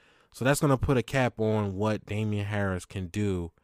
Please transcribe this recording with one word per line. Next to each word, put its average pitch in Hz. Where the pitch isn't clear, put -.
So -
that's 139
gonna 139
put 135
a 113
cap 127
on 107
what 107
Damian 104
Harris 101
can 92
do 92